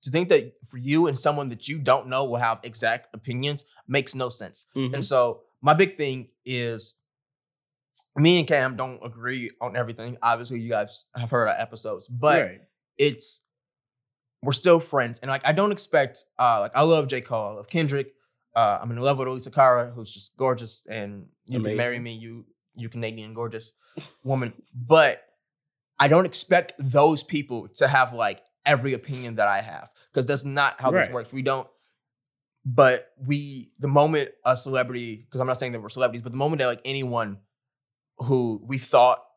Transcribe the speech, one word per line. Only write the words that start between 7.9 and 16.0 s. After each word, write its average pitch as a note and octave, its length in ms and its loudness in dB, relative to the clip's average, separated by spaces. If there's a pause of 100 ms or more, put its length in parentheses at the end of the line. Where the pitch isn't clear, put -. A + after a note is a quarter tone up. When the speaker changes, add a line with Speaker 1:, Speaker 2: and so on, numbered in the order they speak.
Speaker 1:
me E3 240 6
and D3+ 80 0
Cam C3 300 0
don't B2+ 260 -8
agree A#2+ 480 -10 (120)
on A#2+ 140 -6
everything. A#2+ 460 -8
Obviously, A#2+ 380 -2
you A2+ 80 -8
guys G#2 380 -4 (100)
have A#2+ 140 -6
heard A#2+ 180 2
our G#2+ 100 0
episodes, A2 480 -8
but B2+ 360 2
Speaker 2:
Right. F#2+ 180 -8 (380)
Speaker 1:
it's, - 420 0 (1000)
we're C#3 100 0
still E3+ 260 6
friends. B2+ 420 -2
And, C3+ 100 -8
like, C3+ 160 -2
I D3 60 4
don't G3+ 200 2
expect, D3 500 0 (160)